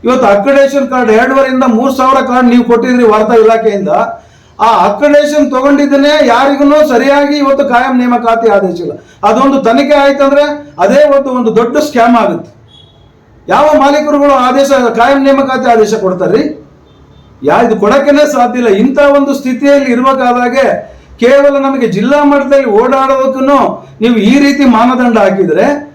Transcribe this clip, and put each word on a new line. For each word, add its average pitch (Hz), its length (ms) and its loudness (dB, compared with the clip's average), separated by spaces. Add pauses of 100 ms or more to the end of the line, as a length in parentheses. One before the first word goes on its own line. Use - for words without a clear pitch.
ಇವತ್ತು 254 240 0
ಅಕ್ರಿಡೇಷನ್ 269 600 0
ಕಾರ್ಡ್ 247 240 -2
ಎರಡೂವರೆಯಿಂದ 262 560 0
ಮೂರು 247 280 0
ಸಾವಿರ 262 300 0
ಕಾರ್ಡ್ 247 220 0
ನೀವು 240 160 2
ಕೊಟ್ಟಿದ್ರಿ 247 400 0
ವಾರ್ತಾ 214 300 2
ಇಲಾಖೆಯಿಂದ. 220 560 0 (720)
ಆ 277 260 2
ಅಕ್ರಿಡೇಷನ್ 294 640 0
ತಗೊಂಡಿದ್ದನ್ನೇ 277 760 0
ಯಾರಿಗೂ 277 640 2
ಸರಿಯಾಗಿ 285 480 0
ಇವತ್ತು 277 320 0
ಕಾಯಂ 247 280 0
ನೇಮಕಾತಿ 233 520 0
ಆದೇಶ 196 300 -2
ಇಲ್ಲ. 156 120 -8 (320)
ಅದೊಂದು 269 400 0
ತನಿಖೆ 277 300 0
ಆಯ್ತಂದ್ರೆ 277 480 0 (380)
ಅದೇ 277 380 2
ಒಂದು, 269 120 -2
ಒಂದು 240 260 -2
ದೊಡ್ಡ 240 220 0
ಸ್ಕ್ಯಾಮ್ 247 400 0
ಆಗುತ್ತೆ. - 420 -6 (880)
ಯಾವ 262 280 2
ಮಾಲೀಕರುಗಳು 285 540 0
ಆದೇಶ, 262 400 0
ಕಾಯಂ 254 520 0
ನೇಮಕಾತಿ 269 480 0
ಆದೇಶ 214 220 2
ಕೊಡ್ತಾರ್ರಿ? 185 760 -4 (760)
ಯಾ-, 196 240 0
ಇದು 220 80 -2
ಕೊಡಕ್ಕೇನೆ 285 560 0
ಸಾಧ್ಯ 247 280 -2
ಇಲ್ಲ. 240 80 0
ಇಂಥ 233 320 0
ಒಂದು 285 340 2
ಸ್ಥಿತಿಯಲ್ಲಿ 269 580 0
ಇರ್ಬೇಕಾದಾಗೆ 247 1080 -2 (200)
ಕೇವಲ 277 380 2
ನಮಗೆ 269 300 -2
ಜಿಲ್ಲಾ 262 360 -2
ಮಟ್ಟದಲ್ಲಿ 277 420 0
ಓಡಾಡೋದಕ್ಕೂ 262 720 0 (640)
ನೀವು 233 140 2
ಈ 226 240 2
ರೀತಿ 285 260 0
ಮಾನದಂಡ 247 520 0
ಹಾಕಿದ್ರೆ 190 760 -2